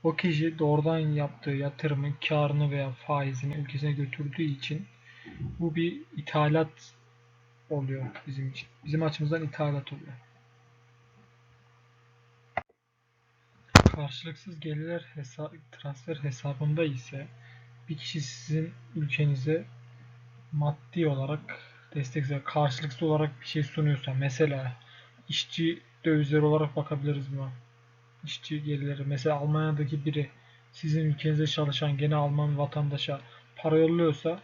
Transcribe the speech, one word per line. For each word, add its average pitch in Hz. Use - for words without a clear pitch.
O 160
kişi 160
doğrudan 151
yaptığı 147
yatırımın 143
karını 147
veya 135
faizini 139
ülkesine 147
götürdüğü 143
için 151
bu 165
bir 170
ithalat 151
oluyor 135
bizim 135
için. -
Bizim 156
açımızdan 156
ithalat 147
oluyor. 143
Karşılıksız 151
gelirler 160
hesa-, 151
transfer 147
hesabında 143
ise 139
bir 151
kişi -
sizin 160
ülkenize 147
maddi 151
olarak 139
destek, 139
karşılıksız 147
olarak 156
bir -
şey 151
sunuyorsa, 147
mesela 135
işçi 165
dövizleri 151
olarak 151
bakabiliriz 139
buna. 135
İşçi 147
gelirleri, 143
mesela 143
Almanya'daki 151
biri 147
sizin 156
ülkenize 151
çalışan 143
gene 151
Alman 147
vatandaşa 143
para 160
yolluyorsa 165